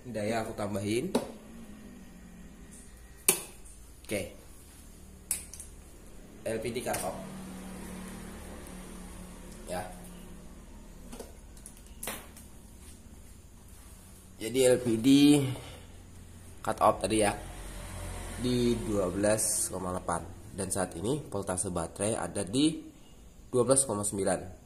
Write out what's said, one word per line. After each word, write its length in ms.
daya 400
aku 80
tambahin. 640
Oke. 180
L 160
P 60
D 80
cut 240
off. 100
Ya. 160
Jadi 240
L 160
P 160
D 80
cut 240
off 160
tadi 240
ya. 80
Di 400
dua 240
belas 640
koma 240
delapan. 320
Dan 160
saat 320
ini 320
voltase 400
baterai 480
ada 240
di 320
dua 160
belas 240
koma 160
sembilan. 360